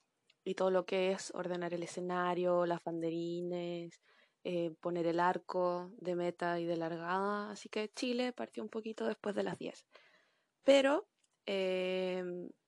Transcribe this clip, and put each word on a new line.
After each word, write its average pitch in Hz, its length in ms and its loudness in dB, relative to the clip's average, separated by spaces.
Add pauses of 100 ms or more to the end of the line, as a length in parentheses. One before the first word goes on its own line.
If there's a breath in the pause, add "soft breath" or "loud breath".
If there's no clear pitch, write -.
(440)
y 190 120 -4
todo 190 140 2
lo 185 160 4
que 185 260 2
es - 220 -4
ordenar 175 400 -4
el 175 100 -2
escenario, 180 840 0
las 170 180 0
banderines, 170 1160 -4 (420 soft breath)
eh, 170 280 0 (100)
poner 175 260 0
el 170 140 4
arco 180 760 0
de 175 180 -2
meta 175 440 0
y 170 60 -2
de 170 100 0
largada. 185 760 -2
Así - 180 -14
que 214 240 -4
Chile 247 400 -2
partió 226 300 -8
un 214 60 -8
poquito 220 360 -6
después 214 280 -2
de 202 100 0
las 190 140 -4
diez. - 280 -10 (800 soft breath)
Pero, 277 440 6 (380)
eh, 185 760 0 (440)